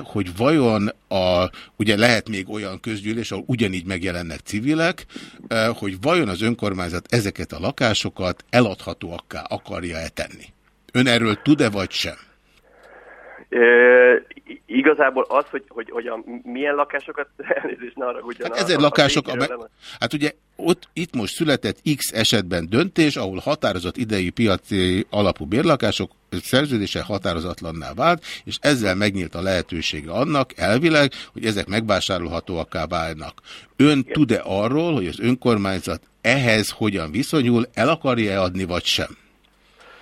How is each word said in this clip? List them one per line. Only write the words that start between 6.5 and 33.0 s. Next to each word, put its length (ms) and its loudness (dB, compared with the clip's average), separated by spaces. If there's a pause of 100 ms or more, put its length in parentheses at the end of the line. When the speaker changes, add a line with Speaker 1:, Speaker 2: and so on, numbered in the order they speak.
Speaker 1:
ezeket 420 0
a 80 -10
lakásokat 920 -2
eladhatóakká 1000 -2
akarja-e 600 -8
tenni? 360 -10 (480)
Ön 140 4
erről 340 2
tud-e, 280 4
vagy 220 -4
sem? 240 -6 (1300)
Speaker 2:
Ö, 640 8 (320)
i-, 180 -16
igazából 640 2
az, 200 2
hogy, 180 -8
hogy, 220 -12
hogy 180 -8
a, 160 -8 (200)
milyen 320 -4
lakásokat, 520 -6 (160)
<laughs> 120 0
elnézést, 400 -8
ne 100 -6
haragudjon, 440 -6
Speaker 1:
Hát 100 -4
Speaker 2:
a, 20 0
Speaker 1:
ezért 180 2
Speaker 2:
a, 20 4
a 40 6
Speaker 1:
lakások, 400 4
Speaker 2:
tényről 180 -4
Speaker 1:
a 40 -2
me-, 100 -10
Speaker 2:
nem 100 -16 (320)
Speaker 1:
hát 140 -2
ugye 180 -2 (240)
ott, 380 -2
itt 220 -8
most 180 -4
született 440 -2 (180)
X 180 -6
esetben 560 0
döntés, 460 2
ahol 280 -6
határozott 540 -2
idejű 340 -2
piaci 800 2
alapú 360 0
bérlakások 640 0 (300)
szerződése 600 -2
határozatlanná 920 -6
vált, 300 0 (200)
és 180 -10
ezzel 340 2
megnyílt 400 -2
a 60 -6
lehetősége 680 -4
annak 460 -2
elvileg, 540 2 (220)
hogy 120 -8
ezek 220 -2
megvásárolhatóakká 1200 -2
válnak. 560 -6 (340)